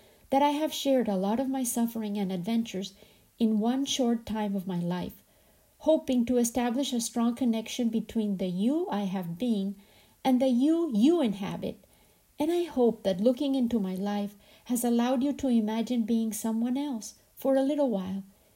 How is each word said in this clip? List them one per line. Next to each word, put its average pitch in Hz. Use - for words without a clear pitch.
that 269
I 294
have 302
shared 262
a 202
lot 196
of 269
my 262
suffering 226
and 196
adventures 196
in 220
one 254
short 233
time 208
of 185
my 180
life, 175
hoping 269
to 247
establish 240
a 247
strong 233
connection 233
between 214
the 185
you 247
I 208
have 180
been 202
and 254
the 269
you 294
you 294
inhabit. 190
And 311
I 349
hope 240
that 190
looking 262
into 233
my 185
life 202
has 240
allowed 240
you 285
to 285
imagine 226
being 226
someone 226
else 277
for 269
a 269
little 285
while, 196